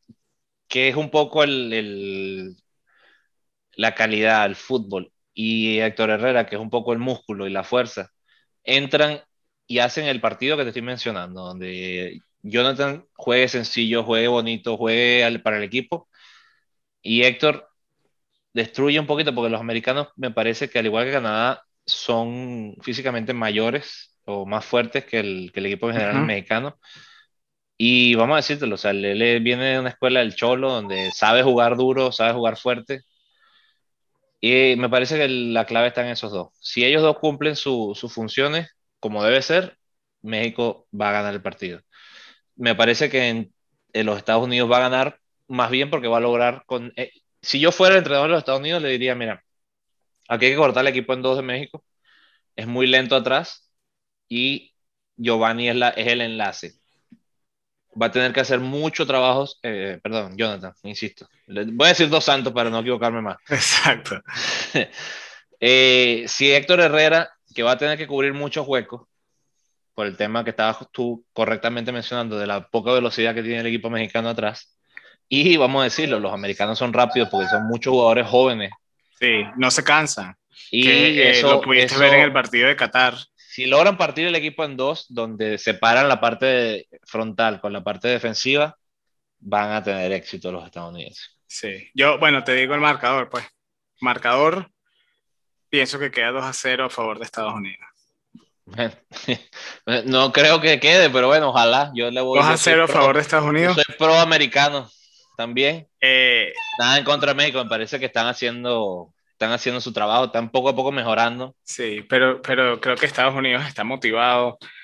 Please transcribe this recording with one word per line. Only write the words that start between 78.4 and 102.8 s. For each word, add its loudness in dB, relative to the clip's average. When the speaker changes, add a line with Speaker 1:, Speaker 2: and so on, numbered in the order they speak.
Speaker 2:
Sí, 2
no 2
se 0
cansan. 0
Speaker 1:
Y 0
Speaker 2:
Que, 6
eh, -
Speaker 1:
eso, 4
Speaker 2:
lo 6
pudiste 4
Speaker 1:
eso, 4
Speaker 2:
ver 8
en 8
el 4
partido 2
de 2
Qatar. 2
Speaker 1:
si -8
logran 6
partir -2
el 0
equipo -2
en -8
dos, -2
donde -4
separan 4
la 2
parte 0
frontal -2
con -6
la -8
parte -4
defensiva, 0
van -2
a -4
tener -2
éxito -8
los -12
estadounidenses. -18
Speaker 2:
Sí, -12
yo, 2
bueno, 2
te 0
digo 0
el -2
marcador, 0
pues. -8
Marcador, 2
pienso 0
que -4
queda -2
dos -4
a -6
cero -2
a -6
favor -6
de -12
Estados -6
Unidos. -12
Speaker 1:
<laughs> -8
No 2
creo 6
que 2
quede, 6
pero 4
bueno, 4
ojalá. 2
Yo -4
le -4
voy, 2
yo 6
soy 4
Speaker 2:
Dos -
a -2
cero 4